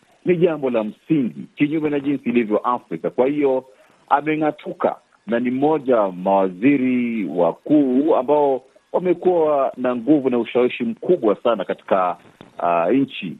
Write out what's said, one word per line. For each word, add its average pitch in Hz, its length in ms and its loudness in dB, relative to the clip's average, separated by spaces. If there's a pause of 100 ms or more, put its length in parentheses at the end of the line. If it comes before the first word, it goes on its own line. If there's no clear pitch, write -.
(260)
ni 175 120 2
jambo 156 320 0
la 117 140 0
msingi, 117 640 -4 (100)
kinyume 151 340 -2
na 143 100 -2
jinsi 139 300 -4
ilivyo 113 280 0
Afrika. 107 520 -4
Kwa 123 180 0
hiyo 139 380 0 (440)
ameng'atuka 151 840 -2 (320)
na 117 120 -2
ni 123 120 -2
mmoja 135 460 0
wa 101 140 2
mawaziri 107 1160 0
wakuu 127 880 2
ambao 135 480 0 (280)
wamekuwa 165 840 0
na 127 180 -2
nguvu 131 340 2
na 123 100 0
ushawishi 120 440 -2
mkubwa 117 600 0
sana 110 220 0
katika, 92 520 -2 (420)
uh, 85 360 0
nchi 131 440 -4